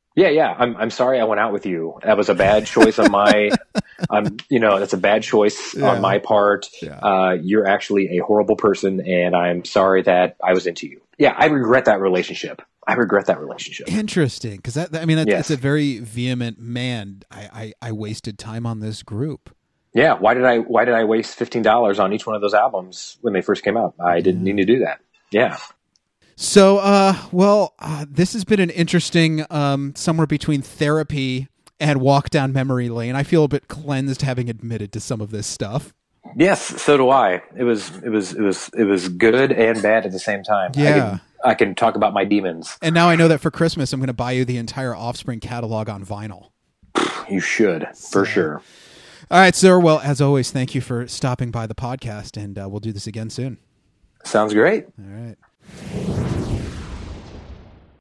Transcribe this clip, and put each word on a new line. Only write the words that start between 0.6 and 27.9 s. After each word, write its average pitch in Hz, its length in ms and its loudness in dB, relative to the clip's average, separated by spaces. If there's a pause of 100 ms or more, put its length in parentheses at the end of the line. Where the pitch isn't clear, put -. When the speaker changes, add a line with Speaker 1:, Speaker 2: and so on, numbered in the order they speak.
Speaker 1:
I'm 113 140 -4
sorry 127 320 0
I - 20 2
went 107 160 0
out 107 140 0
with 101 120 -6
you. 82 380 -6
That 101 140 2
was 101 100 0
a 98 80 2
bad 107 300 4
choice 110 340 4
on 107 120 6
my, 104 400 4 (280)
Speaker 2:
<laughs> - 300 -10
Speaker 1:
I'm, 104 280 -2 (120)
you 131 100 2
know, 104 200 4
that's 98 140 -2
a 98 40 -2
bad 104 260 2
choice - 520 0
Speaker 2:
Yeah. 131 160 2
Speaker 1:
on 98 100 0
my 98 180 2
part. 101 480 2 (140)
Speaker 2:
Yeah. 76 180 -14
Speaker 1:
Uh, 95 420 2
you're 101 260 2
actually 98 500 0
a 87 60 0
horrible 104 340 2
person, 95 420 0
and 90 360 0
I'm 87 280 0
sorry 95 400 2
that 90 400 2
I 92 100 2
was 92 140 0
into 85 200 -8
you. - 140 -18 (160)
Yeah, 143 200 4
I 147 80 4
regret 127 400 2
that 101 160 4
relationship. 90 600 -2 (280)
I 95 40 0
regret 98 320 0
that 82 140 0
relationship. - 520 -12
Speaker 2:
Interesting, 151 720 -2
'cause 117 140 -10
that, 160 180 -4
that, 160 80 -6
I 170 40 -6
mean, 160 120 2
that, 156 100 0
Speaker 1:
Yes. - 220 0
Speaker 2:
that's 143 100 0
a - 20 -8
very 139 380 0
vehement, 120 600 -6
"Man, 117 720 -8
I, 107 500 -16
I, 120 80 -10
I - 20 -6
wasted 107 480 -10
time 113 280 -10
on 113 120 -6
this 107 240 -8
group." 135 460 -8 (440)
Speaker 1:
Yeah, 135 200 0
why 107 220 0
did 127 100 0
I, 120 140 4
why 113 260 0
did 120 80 0
I 113 100 2
waste 110 320 -2
fifteen 120 280 -6
dollars 107 360 2
on 98 140 0
each 104 120 -6
one 110 100 -4
of 101 60 -6
those 101 120 -2
albums 101 680 -2
when 113 120 -2
they 90 80 0
first 101 220 -2
came 104 140 0
out? 95 220 -2
I 87 220 0
didn't 90 240 0
Speaker 2:
Yeah. 98 80 0
Speaker 1:
need 101 140 0
to 117 60 2
do 131 120 2
that. 71 140 -8 (320)
Yeah. 107 260 0 (800)
Speaker 2:
So, 196 400 6
uh, 196 380 4 (160)
well, 202 480 4
uh, 151 280 -8